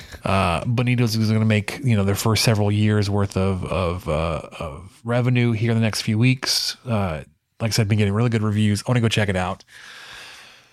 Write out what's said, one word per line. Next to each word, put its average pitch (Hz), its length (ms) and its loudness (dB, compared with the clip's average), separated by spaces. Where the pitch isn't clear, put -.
Uh, 92 420 0
Benito's 120 500 0
is 110 160 2
gonna 110 140 2
make, 104 380 0
you 117 120 2
know, 101 80 2
their 101 120 0
first 110 280 0
several 104 280 2
years 107 380 2
worth 101 280 -2
of, 95 280 0
of, 90 440 -4
uh, 80 320 -2
of 82 440 -12
revenue 120 480 2
here 113 200 0
in 113 60 2
the 113 40 2
next 110 200 -2
few 107 160 0
weeks. - 580 0
Uh, 95 380 -2
like 113 100 -2
I - 0 -
said, 104 180 0
been 104 100 2
getting 101 160 2
really 120 160 2
good 113 120 0
reviews. 104 400 2
I - 80 -8
wanna 123 120 2
go 113 80 4
check 104 200 0
it 95 60 0
out. 92 280 -4